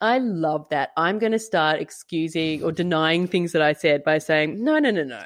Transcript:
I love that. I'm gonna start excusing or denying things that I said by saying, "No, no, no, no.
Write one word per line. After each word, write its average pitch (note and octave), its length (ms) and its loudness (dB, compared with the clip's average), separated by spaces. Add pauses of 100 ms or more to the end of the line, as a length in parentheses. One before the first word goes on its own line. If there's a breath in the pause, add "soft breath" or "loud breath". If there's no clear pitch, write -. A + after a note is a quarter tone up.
I A3+ 180 2
love D#3+ 520 -2
that. C#3 260 -2
I'm F3+ 220 0
gonna A3 200 0
start D#3 400 0
excusing D#3+ 840 -4
or E3 100 -2
denying E3 540 0
things F3 260 -2
that D#3+ 80 2
I D3+ 120 4
said D3 300 0
by D#3 140 2
saying, D#3 440 0
"No, D4+ 160 2
no, D4 140 2
no, F3+ 120 0
no. B2 220 -8